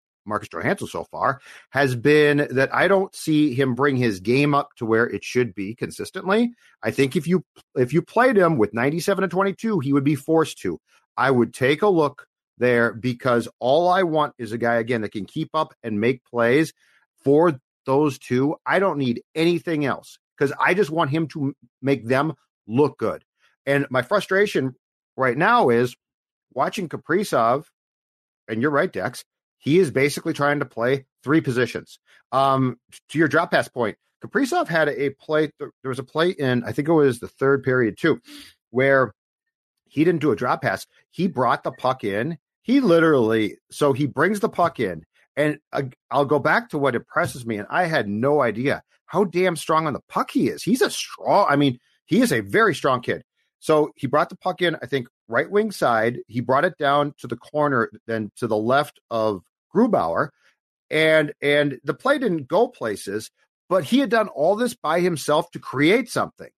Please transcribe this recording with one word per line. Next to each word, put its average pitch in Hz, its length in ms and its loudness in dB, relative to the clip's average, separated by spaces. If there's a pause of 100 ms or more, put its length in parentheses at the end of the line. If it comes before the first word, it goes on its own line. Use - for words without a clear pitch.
(240)
Marcus 104 240 -6
Johansson 98 400 -6
so 85 160 -8
far 117 360 -4 (300)
has 135 240 0
been 147 560 2
that 131 240 0
I 143 140 2
don't 190 260 0
see 151 400 0
him 131 220 0
bring 135 200 0
his 117 220 0
game 135 360 2
up 143 240 -2
to 120 80 -6
where 113 200 2
it 104 160 -6
should 120 320 -2
be 104 200 -8
consistently. 190 800 -2 (300)
I 110 80 -2
think - 240 0
if 165 140 -2
you, 180 160 0 (320)
if 131 160 0
you 160 100 2
played 240 340 2
him 165 200 4
with 107 180 2
ninety-seven 160 480 -2
and 190 80 -2
twenty-two, 196 500 -2
he 135 120 -2
would 139 100 2
be 143 140 0
forced 160 440 0
to. 85 200 -6 (360)
I 123 140 2
would 120 240 2
take 139 280 0
a 208 60 4
look 156 380 0 (320)
there 117 340 2
because 120 560 -2 (120)
all 147 280 2
I 185 140 2
want 156 360 0
is 113 120 -10
a 117 80 -8
guy, 117 180 0
again, 113 260 -2
that 101 100 -8
can 98 140 -8
keep 156 280 -8
up 156 200 -4 (100)
and 110 160 -4
make 127 240 0
plays 120 480 0 (500)
for 147 380 4 (240)
those 139 340 0
two. 131 380 -2 (100)
I 160 140 0
don't 180 180 -2
need 120 240 -2 (140)
anything 165 480 -2
else - 340 -8 (200)
'cause 143 200 0
I 147 160 2
just 180 160 0
want 160 200 -2
him 156 180 -2
to 165 160 -10
m-, 139 120 -6 (260)
make 123 220 -2
them 135 280 0 (340)
look 135 320 0
good. 90 260 -6 (400)
And 139 260 0
my 123 120 0
frustration 185 720 -2 (420)
right 123 200 0
now 202 320 4
is 120 260 2 (580)
watching 160 360 -4
Kaprizov, 143 800 0 (840)
and 113 120 -4
you're 143 100 0
right, 151 220 0
Dex, 104 320 -6 (340)
he 151 200 2
is 170 120 4
basically 139 420 -2
trying 143 280 0
to 147 40 -4
play 127 400 -2 (180)
three 156 180 2
positions. 120 580 -4 (340)
Um, 131 460 2 (120)
t-, - 80 -20 (120)
to 147 80 -6
your 123 100 2
drop 160 220 0
pass 139 180 2
point, 110 300 -4 (260)
Kaprizov - 440 -2
had 160 200 0
a 139 220 -2
play, 156 380 -2 (100)
th-, 139 120 -12 (120)
there 135 80 -10
was 120 80 -6
a 120 60 -8
play 160 260 -2
in, 127 340 -2
I 113 80 -8
think 147 160 -4
it 165 40 4
was 143 280 4
the 92 80 -12
third 135 340 0
period 127 360 0
too, 160 220 0 (500)
where 131 420 2 (720)
he - 200 0
didn't 165 180 2
do 151 80 2
a - 60 2
drop 135 260 -2
pass. 98 240 -2 (240)
He 175 160 -2
brought 131 380 0
the 156 80 -6
puck 127 300 -4
in. 117 360 -4 (240)
He 269 180 2
literally, 147 800 4 (120)
so 143 220 2
he 139 140 -2
brings 180 340 0
the 226 80 0
puck 165 320 -2
in, 87 240 -4 (320)
and, 147 240 -2 (120)
uh, 139 100 -4 (280)
I'll 139 140 2
go 143 160 0
back 170 300 0
to 160 80 -6
what 135 180 0
impresses 147 500 -4
me, 113 120 -4
and 104 120 -10
I 175 140 0
had 147 240 -2
no 135 340 0
idea 117 400 -2 (240)
how 175 160 0
damn 180 320 0
strong 160 320 0
on 143 60 -4
the - 160 -8
puck - 240 -4
he 180 160 2
is. - 160 -8
He's 254 180 0
a - 80 0
strong, 170 580 0
I 143 60 4
mean, 139 240 2 (280)
he 196 140 2
is 240 120 2
a 117 80 0
very 160 340 0
strong 131 280 -2
kid. 95 200 -4 (380)
So 151 360 2
he - 120 -6
brought 151 220 0
the 190 60 -16
puck 180 260 -4
in, 170 200 0
I - 40 -12
think, 135 200 -4 (220)
right 123 220 -2
wing 208 200 0
side. 120 560 0
He 113 140 -6
brought 127 240 0
it 180 120 -2
down 143 420 0
to - 80 -16
the 120 100 -8
corner, 139 540 -2 (160)
then 110 300 -6
to 127 100 -6
the 110 100 0
left 127 440 -2 (100)
of 110 320 -2 (320)
Grubauer. 147 560 0 (600)
And, 156 500 2
and 143 440 0
the 147 100 -4
play 285 240 0
didn't 175 300 -4
go 220 200 2
places, 107 640 -8 (380)
but 180 160 0
he 233 160 2
had 254 100 0
done 220 180 0
all 175 280 0
this 240 180 -2
by 160 260 -2
himself 165 520 0
to 156 60 -14
create 165 500 2
something. 82 480 -6